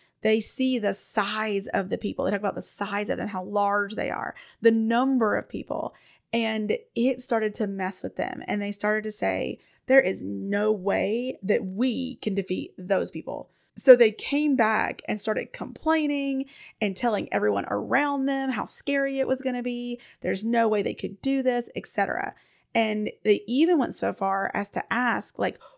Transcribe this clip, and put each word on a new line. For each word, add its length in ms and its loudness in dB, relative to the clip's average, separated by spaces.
they 180 4
see 380 2
the 160 0
size 720 -2
of 220 -2
the 80 -2
people. 280 -4
They 60 2
talk 80 0
about 160 -2
the 60 -6
size 480 -4
of 80 0
them, 100 -4
how 160 -6
large 520 0
they 160 -2
are, 240 -6
the 100 8
number 640 2
of 140 -4
people. 460 -6
And 440 0
it 260 2
started 340 0
to 120 -2
mess 340 -4
with 140 -8
them. 320 -4
And 140 -2
they 100 -4
started 320 -2
to 80 -6
say, 480 -2
"There 120 6
is 240 0
no 480 0
way 720 0
that 220 0
we 500 -2
can 180 -4
defeat 440 -4
those 340 0
people." 380 -8
So 200 10
they 160 6
came 440 0
back 520 0
and 120 -2
started 340 -4
complaining 920 -2
and 160 -2
telling 380 -2
everyone 360 0
around 560 0
them 260 0
how 140 -4
scary 540 -2
it 80 0
was 140 0
gonna 220 -4
be. 360 -6
"There's 220 -2
no 240 2
way 140 2
they 120 -2
could 280 -8
do 200 0
this," 340 0
et 120 -6
cetera. 460 -2
And 380 0
they 240 4
even 300 4
went 180 0
so 180 -2
far 400 -2
as 160 -2
to 240 -6
ask, 440 -2
like, 220 -2